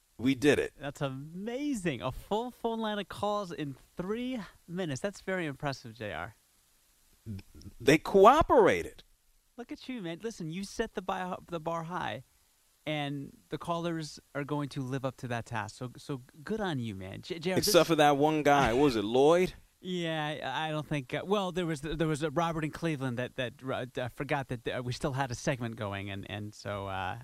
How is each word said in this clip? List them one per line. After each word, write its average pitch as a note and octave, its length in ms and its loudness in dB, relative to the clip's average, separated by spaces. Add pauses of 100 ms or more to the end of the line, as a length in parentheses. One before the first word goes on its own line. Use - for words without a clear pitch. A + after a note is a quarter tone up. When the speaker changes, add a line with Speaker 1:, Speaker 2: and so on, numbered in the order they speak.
(180)
Speaker 1:
We C3 180 0
did B2+ 240 4
it. C#2 180 -2
Speaker 2:
That's C#3+ 220 -10
amazing. F3 1000 -4
A B2+ 100 -2
full A#3 400 -4
phone A3+ 300 -4
line G#3+ 180 -2
of G3 80 -6
calls G#3 460 -4
in C#3+ 240 -6 (180)
three A3+ 460 -4 (260)
minutes. E3+ 320 -4
That's G3+ 220 -6
very F#3 240 -4
impressive, C3+ 480 -6
J A2 180 -8
R. E2+ 240 -8 (1400)
Speaker 1:
They C3 200 6
cooperated. G3 1040 8 (520)
Speaker 2:
Look A#3+ 160 -14
at - 160 -12
you, B3 140 -6
man. E3+ 220 -6
Listen, G3+ 260 -8
you F#3 140 -6
set - 320 -4
the G3 80 -4
bar, F3+ 340 -4 (140)
the E3+ 80 -4
bar E3 240 -4
high, D3 400 -6 (640)
and C#3+ 440 -4 (180)
the D3+ 100 -8
callers E3+ 600 -4 (140)
are C#3+ 100 -4
going C#3+ 260 -4
to C#3+ 120 -6
live B2+ 240 -4
up C3 120 -4
to B2+ 100 -8
that A#2 180 -4
task. A2 320 -6
So, B2 200 -10
so C3+ 240 -8 (220)
good G#3+ 160 -4
on F3 200 -2
you, A2+ 160 -4
man. G2 260 -10
J-, F3 160 -8
J E3+ 140 -2
R, F3+ 80 0
Speaker 1:
Except - 160 2
Speaker 2:
this D#3+ 120 8
Speaker 1:
for E3 80 4
that D3 220 6
one D#3 240 4
guy. C#3 320 6
What C3 80 4
was C#3 140 6
it, G#2 80 2
Lloyd? D3 500 6 (280)
Speaker 2:
Yeah, D#3+ 600 -4
I, C#3+ 260 -4
I - 20 -4
don't D3+ 160 -4
think, C#3+ 260 -4
uh, C#3+ 100 -2
well, F#3+ 280 0
there E3+ 160 -2
was, D3+ 140 -4
there D#3+ 260 -2
was D#3 160 0
a D#3 80 -2
Robert E3 320 0
in D3+ 80 -2
Cleveland C3+ 460 -4
that, B2 180 -6
that, B2 180 -4 (140)
uh, B2 180 -2 (120)
I B2 120 -4
forgot C#3+ 380 -4
that, B2 200 -6
uh, A2+ 160 -2
we B2 100 -4
still - 200 -4
had C3 160 -2
a A#2+ 60 -4
segment A#2+ 400 -4
going, G2+ 340 -6
and, G2 180 -8
and G#2 280 -8
so, G2+ 320 -8
uh, F#2+ 300 -6
I - 60 -14